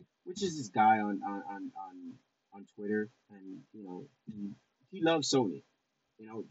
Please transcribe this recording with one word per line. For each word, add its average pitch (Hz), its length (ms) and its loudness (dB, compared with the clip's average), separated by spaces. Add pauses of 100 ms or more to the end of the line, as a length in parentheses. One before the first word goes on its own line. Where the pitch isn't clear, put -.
(240)
which 202 180 -8
is 170 140 0
this 127 120 -6
guy 110 320 8
on, 104 220 0
on, 101 280 -4
on, 95 260 -8
on, 92 360 -12 (420)
on 101 200 -16
Twitter, 107 360 0 (200)
and, 95 280 -14 (160)
you 107 100 -14
know, 92 200 -10 (220)
he, 104 220 -8 (420)
he 185 120 -8
loves 160 280 4
Sony. 104 320 2 (560)
You 110 100 -16
know, 110 220 -8